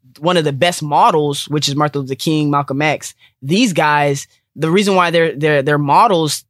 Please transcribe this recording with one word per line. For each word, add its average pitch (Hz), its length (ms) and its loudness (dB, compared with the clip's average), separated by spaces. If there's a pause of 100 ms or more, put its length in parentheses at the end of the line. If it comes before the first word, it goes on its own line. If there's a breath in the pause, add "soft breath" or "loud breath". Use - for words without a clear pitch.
(200)
one 175 180 0
of 160 60 2
the 147 100 -2
best 175 300 0
models, 151 640 0
which 147 180 -2
is 143 80 -4
Martin 147 260 0
Luther 135 140 -6
King, 151 360 -2
Malcolm 143 300 -4
X. 151 320 -4 (280 soft breath)
These 185 320 0
guys, 147 540 0 (280)
the 156 160 -2
reason 196 240 2
why 175 160 2
they're, 165 240 0
they're, 147 260 0
they're 147 160 0
models 160 720 2